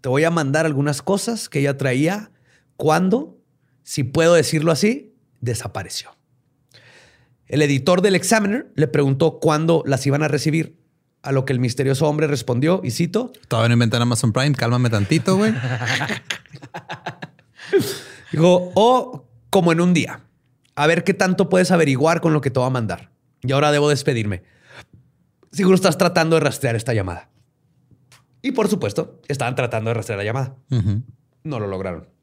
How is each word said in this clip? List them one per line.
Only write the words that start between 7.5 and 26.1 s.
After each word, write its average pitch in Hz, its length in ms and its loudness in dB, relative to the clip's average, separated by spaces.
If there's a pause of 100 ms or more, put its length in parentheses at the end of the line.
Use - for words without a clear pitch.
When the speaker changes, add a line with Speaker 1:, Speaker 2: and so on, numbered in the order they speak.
Speaker 1:
editor 147 400 2
del 196 140 2
Examiner 208 600 0
le 147 120 2
preguntó 143 520 0
cuándo 160 460 2
las 135 200 -2
iban 143 180 0
a 156 40 0
recibir, 147 500 -2 (460)
a 135 80 -6
lo 135 140 0
que 135 80 -4
el 123 60 -2
misterioso 131 480 0
hombre 151 200 0
respondió, 143 560 0
y 120 80 -6
cito, 208 400 -2 (160)
Speaker 2:
"Todavía 117 220 2
no 120 40 4
inventan 117 280 2
Amazon 117 320 0
Prime, 139 220 2
cálmame 120 340 0
tantito, 135 480 0
güey". 214 160 2
Speaker 1:
<laughs> - 1600 -8 (1120)
dijo, 180 440 2
"O 233 520 2 (220)
como 170 220 4
en 165 100 2
un 180 120 4
día. 127 280 -2 (540)
A 147 120 2
ver 175 160 2
qué 190 100 0
tanto 185 360 0
puedes 180 220 2
averiguar 160 500 2
con 160 120 2
lo 151 80 2
que 135 100 -4
te 127 80 -2
voy 123 80 0
a 131 40 -2
mandar. 110 400 -6 (300)
Y 127 100 -4
ahora 143 200 2
debo 147 180 2
despedirme. 117 540 -2 (1080)
Seguro 185 240 4
estás 185 220 2
tratando 170 380 2